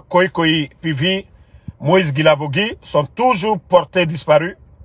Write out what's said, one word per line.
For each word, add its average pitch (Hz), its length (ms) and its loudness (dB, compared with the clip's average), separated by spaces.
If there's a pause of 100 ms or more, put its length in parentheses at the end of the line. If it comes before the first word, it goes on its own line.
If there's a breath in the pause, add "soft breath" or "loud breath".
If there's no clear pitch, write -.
Koi 180 200 2
Koi 160 400 -2 (120)
Pivi, 170 460 -4 (520 loud breath)
Moïse 156 360 2
Guilavogui 156 680 0
sont 147 220 -2
toujours 233 560 -2
portés 180 460 0
disparus. 156 500 -2 (280)